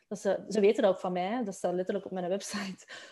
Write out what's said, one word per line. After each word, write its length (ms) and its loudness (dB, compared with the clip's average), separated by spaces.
Dat 120 -8
ze, 300 0
ze 100 0
weten 240 6
dat 100 8
ook 60 -12
van 120 -2
mij, 320 -2
dat 120 -6
staat 180 -2
letterlijk 320 -2
op 60 -12
mijn 180 -4
website. 560 -6